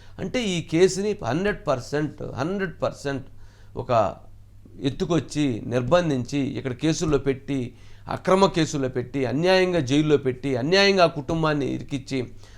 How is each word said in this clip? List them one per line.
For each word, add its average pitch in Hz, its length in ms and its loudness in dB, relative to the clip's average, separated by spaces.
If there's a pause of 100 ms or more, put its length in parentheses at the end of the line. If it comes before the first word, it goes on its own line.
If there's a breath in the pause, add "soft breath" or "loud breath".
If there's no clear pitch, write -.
(180 soft breath)
అంటే 247 240 -4
ఈ 180 200 0
కేసుని 190 540 2 (100)
హండ్రెడ్ 180 400 -2
పర్సెంట్, 143 560 -2
హండ్రెడ్ 165 600 -6
పర్సెంట్ 135 440 -4 (500 soft breath)
ఒక 117 400 2 (640)
ఎత్తుకొచ్చి 143 840 0
నిర్బంధించి 131 720 2
ఇక్కడ 127 340 -4
కేసుల్లో 156 460 0
పెట్టి, 131 560 -4 (340 soft breath)
అక్రమ 190 380 4
కేసుల్లో 147 420 0
పెట్టి, 127 380 -2
అన్యాయంగా 175 540 2
జైల్లో 147 360 4
పెట్టి, 127 400 -2
అన్యాయంగా 185 480 4
ఆ - 20 8
కుటుంబాన్ని 156 600 0
ఇరికిచ్చి, 131 640 -6 (280 soft breath)